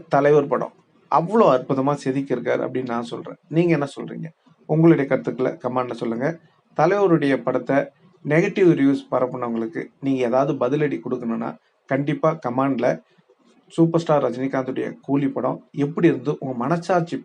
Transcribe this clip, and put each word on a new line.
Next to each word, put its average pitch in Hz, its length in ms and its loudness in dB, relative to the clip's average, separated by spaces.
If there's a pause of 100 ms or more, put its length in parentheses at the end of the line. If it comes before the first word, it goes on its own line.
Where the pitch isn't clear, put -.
தலைவர் 143 420 4
படம் - 220 -2 (380)
அவ்வளோ 170 380 4
அற்புதமா 135 460 0
செதுக்கியிருக்காரு 131 680 -2
அப்படின்னு 127 300 -6
நான் 120 160 -6
சொல்றேன். 117 300 -12 (100)
நீங்க 170 240 2
என்ன 143 180 0
சொல்றீங்க? 117 360 -12 (420)
உங்களுடைய 156 380 6
கருத்துக்களை 123 440 -2 (120)
கமெண்ட்ல 123 360 -4
சொல்லுங்க. 120 280 -4 (500)
தலைவருடைய 165 560 4 (100)
படத்தை 131 340 -2 (480)
நெகட்டிவ் 180 440 4 (100)
ரிவ்யூஸ் 139 300 2
பரப்புனவங்களுக்கு 123 720 -4 (180)
நீங்க 135 260 -2
ஏதாவது 135 300 0
பதிலடி 131 420 0
கொடுக்கணும்னா, 117 520 -6 (400)
கண்டிப்பா 143 400 0 (140)
கமெண்ட்ல 127 460 0 (840)
சூப்பர் 165 300 2
ஸ்டார் 147 220 2
ரஜினிகாந்துடைய 127 600 -4 (140)
கூலி 139 280 0
படம் 131 300 -4 (260)
எப்படி 165 220 2
இருந்து 135 320 0
உங்க 131 180 -6
மனசாட்சி 170 680 0